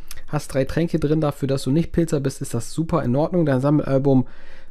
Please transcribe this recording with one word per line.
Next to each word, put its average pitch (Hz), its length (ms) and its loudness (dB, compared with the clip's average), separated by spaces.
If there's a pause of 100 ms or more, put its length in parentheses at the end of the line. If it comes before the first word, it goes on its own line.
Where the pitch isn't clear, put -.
(260)
Hast - 280 -4
drei 135 100 2
Tränke 165 340 0
drin, 156 220 2
dafür, 143 260 0
dass 135 160 0
du 131 80 -2
nicht 160 220 2
Pilzer 165 260 2
bist, 135 220 -4
ist - 140 -6
das - 180 -4
super 160 320 -2
in 123 100 0
Ordnung. 165 300 2
Dein 131 160 2
Sammelalbum 135 640 4 (440)